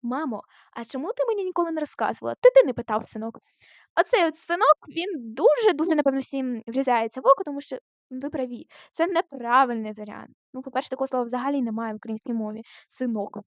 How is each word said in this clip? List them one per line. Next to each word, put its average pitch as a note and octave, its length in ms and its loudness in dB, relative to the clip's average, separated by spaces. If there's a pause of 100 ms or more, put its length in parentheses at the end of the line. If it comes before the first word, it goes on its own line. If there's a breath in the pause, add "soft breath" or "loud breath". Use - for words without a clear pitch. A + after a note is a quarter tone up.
Мамо, B3 420 -4 (300 soft breath)
а A#3 120 -10
чому D4+ 280 -6
ти C5+ 140 -2
мені G#4 160 -2
ніколи F4 280 0
не D#4+ 80 -2
розказувала? - 600 -4
Ти, B4 140 8
ти C5+ 80 10
не C4+ 100 0
питав, A3+ 320 -4
синок. A3 340 -10 (560 soft breath)
Оцей F4+ 320 4
от D#4 100 -4
синок, G#4 400 4 (100)
він D#4+ 460 -6
дуже-дуже, F4+ 640 4
напевно, C#4 240 2
всім C4 480 -4
врізається A#3+ 540 0
в G4+ 60 4
око, C5 160 6
тому C#4+ 180 -6
що - 160 -10 (320)
ви C4 200 -6
праві. B3 380 -6 (240 loud breath)
Це E4 160 0
неправильний A#3+ 840 2
варіант. G#3 360 -14 (240)
Ну, B3+ 80 -8
по-перше, C4+ 280 -4
такого C4+ 180 -2
слова B3+ 180 0
взагалі B3+ 360 -2
немає A3+ 320 -4
в - 20 -6
українській A3 380 -6
мові. A3 280 -4 (260 loud breath)
Синок. A3 600 -4